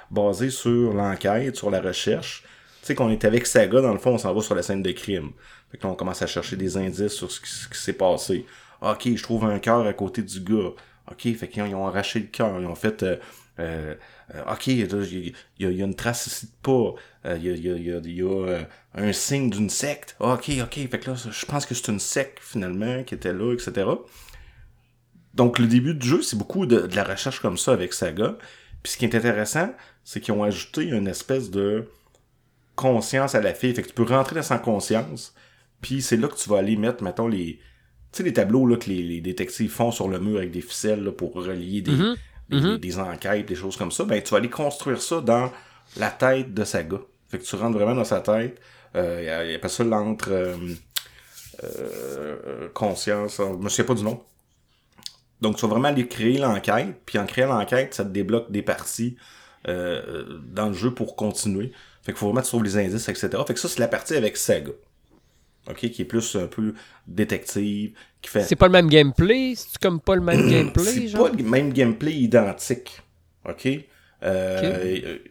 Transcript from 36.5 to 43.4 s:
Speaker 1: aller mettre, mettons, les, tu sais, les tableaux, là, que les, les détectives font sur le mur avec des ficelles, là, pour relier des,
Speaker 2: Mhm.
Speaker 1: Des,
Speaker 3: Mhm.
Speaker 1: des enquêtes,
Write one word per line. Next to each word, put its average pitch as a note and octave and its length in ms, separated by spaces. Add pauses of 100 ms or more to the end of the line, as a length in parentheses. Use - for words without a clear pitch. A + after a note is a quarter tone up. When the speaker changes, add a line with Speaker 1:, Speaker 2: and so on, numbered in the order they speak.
Speaker 1:
aller G2+ 180
mettre, A2 260
mettons, A2+ 260
les, F2 300 (540)
tu - 60
sais, G3 40
les F3+ 100
tableaux, A#2 340
là, A#2+ 100
que A#2 120
les, F#2 140
les E2+ 180
détectives F#2 500
font A2+ 200
sur F#2+ 180
le F#2 100
mur G#2 200
avec F2+ 120
des F2 100
ficelles, G#2+ 440
là, G2 80
pour F2 220
relier F#2 480
des, D3 100
Speaker 2:
Mhm. G3+ 240 (320)
Speaker 1:
Des, C#3+ 120
Speaker 3:
Mhm. G3+ 180
Speaker 1:
des - 200
enquêtes, G2 480